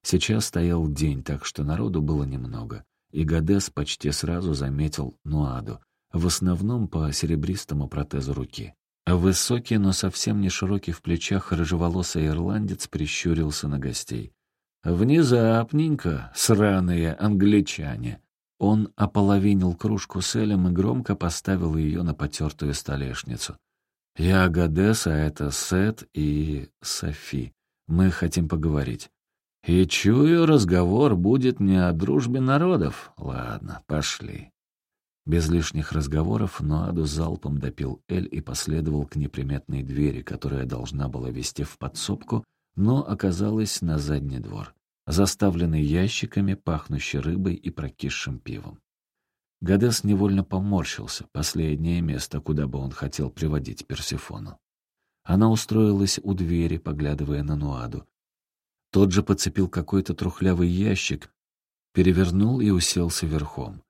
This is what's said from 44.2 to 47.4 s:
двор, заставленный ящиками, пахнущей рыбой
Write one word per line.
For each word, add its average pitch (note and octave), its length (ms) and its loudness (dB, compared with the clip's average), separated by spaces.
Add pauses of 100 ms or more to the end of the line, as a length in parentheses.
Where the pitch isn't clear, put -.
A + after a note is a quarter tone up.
двор, G1+ 340 -12 (340)
заставленный E2+ 760 2
ящиками, F#2+ 720 0
пахнущей D2 680 -4
рыбой F2 360 -2